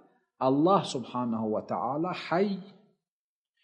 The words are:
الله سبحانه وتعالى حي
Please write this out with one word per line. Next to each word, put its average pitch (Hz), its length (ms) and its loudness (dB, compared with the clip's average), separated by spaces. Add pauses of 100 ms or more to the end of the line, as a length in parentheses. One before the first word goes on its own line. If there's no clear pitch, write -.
(440)
الله 151 400 6
سبحانه 120 600 -4
وتعالى 113 680 -2
حي 190 460 -2 (1040)